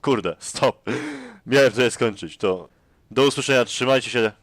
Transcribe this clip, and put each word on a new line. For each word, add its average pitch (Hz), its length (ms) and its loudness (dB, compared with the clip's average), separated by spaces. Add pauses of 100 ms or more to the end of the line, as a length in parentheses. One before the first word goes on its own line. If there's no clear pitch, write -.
kurde, 95 360 -2
stop. - 460 -2 (600)
Miałem 131 260 4
to 120 180 2
skończyć, 101 460 -4
to... 92 320 -2 (420)
Do 127 160 4
usłyszenia, 135 380 2
trzymajcie 127 460 0
się. 113 220 0 (100)